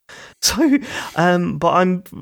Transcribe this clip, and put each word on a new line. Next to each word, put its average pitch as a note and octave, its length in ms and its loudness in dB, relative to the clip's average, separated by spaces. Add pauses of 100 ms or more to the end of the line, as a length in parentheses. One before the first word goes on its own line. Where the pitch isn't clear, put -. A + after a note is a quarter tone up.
<laughs> - 340 -20
So, C#4 340 2 (380)
um, F3 420 2
but D#3 160 0
I'm, F3+ 300 2 (180)